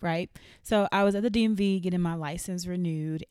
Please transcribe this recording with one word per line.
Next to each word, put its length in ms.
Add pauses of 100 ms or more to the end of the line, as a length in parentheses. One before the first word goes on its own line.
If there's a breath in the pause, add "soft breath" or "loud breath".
right? 260 (340 loud breath)
So 300
I 120
was 100
at 80
the 80
D 120
M 140
V 240
getting 220
my 100
license 540
renewed, 640